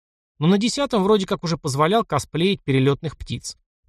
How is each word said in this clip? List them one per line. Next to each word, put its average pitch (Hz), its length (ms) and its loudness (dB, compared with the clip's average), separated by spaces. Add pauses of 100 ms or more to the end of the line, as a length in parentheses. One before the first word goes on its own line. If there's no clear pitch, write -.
(380)
Но 147 100 0
на 196 120 4
десятом 240 440 0
вроде 202 220 2
как - 180 -6
уже 165 140 -4
позволял 160 480 0
косплеить 165 580 -2
перелётных 135 540 0
птиц. - 400 -12 (320)